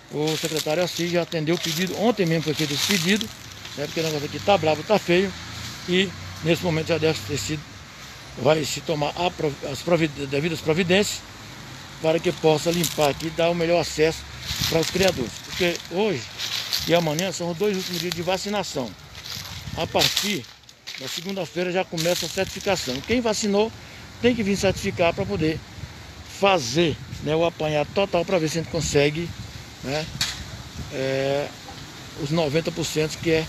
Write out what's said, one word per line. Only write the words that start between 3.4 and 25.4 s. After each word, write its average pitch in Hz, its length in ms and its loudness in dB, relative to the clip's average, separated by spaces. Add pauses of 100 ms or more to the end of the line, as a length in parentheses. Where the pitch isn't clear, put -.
né? 143 80 -2
Porque 160 160 -2
o - 20 2
negócio 151 220 -2
aqui 147 140 -6
tá 202 180 4
bravo, 156 260 2
tá 208 160 6
feio. 185 320 4 (560)
E 185 220 4 (340)
nesse 160 180 4
momento 160 260 0
já 165 100 2
deve 156 280 4
ter 147 120 -2
sido, 151 240 -4 (760)
vai 143 260 4
se - 160 -4
tomar 151 340 0
a 175 160 2
provi-, 151 400 -2
as 131 80 -6
provi-, 165 300 4 (180)
devidas 143 320 0
providências 180 640 2 (800)
para 160 180 4
que 170 140 2
possa 156 360 4
limpar 156 420 4
aqui 151 160 -2
e - 20 -4
dar 165 200 4
o 175 60 2
melhor 170 240 4
acesso 156 380 2 (500)
para 160 140 4
os - 80 0
criadores. 165 420 2 (140)
Porque 175 320 0 (140)
hoje 180 300 2 (640)
e 156 80 2
amanhã 170 380 2
são 170 180 -4
os 170 80 -4
dois 202 200 2
últimos 180 240 -4
dias 175 120 -2
de 170 80 -4
vacinação. 180 680 -2 (880)
A 165 100 -2
partir 180 580 0 (540)
da 131 80 -8
segunda-feira 180 640 -4
já 185 120 2
começa 170 420 -2
a 160 40 -4
certificação. 180 800 -2
Quem 233 120 2
vacinou 214 520 2 (500)
tem 240 140 6
que 233 80 0
vir 196 120 2
certificar 185 580 2
pra 196 120 -2
poder 160 340 0 (800)